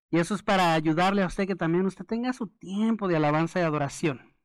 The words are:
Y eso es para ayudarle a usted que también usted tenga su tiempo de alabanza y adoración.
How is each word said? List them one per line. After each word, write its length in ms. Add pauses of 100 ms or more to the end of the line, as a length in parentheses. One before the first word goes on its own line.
(100)
Y 80
eso 160
es 80
para 320
ayudarle 480
a 40
usted 200
que 100
también 300
usted 180
tenga 280
su 160
tiempo 600
de 80
alabanza 440
y 20
adoración. 720 (100)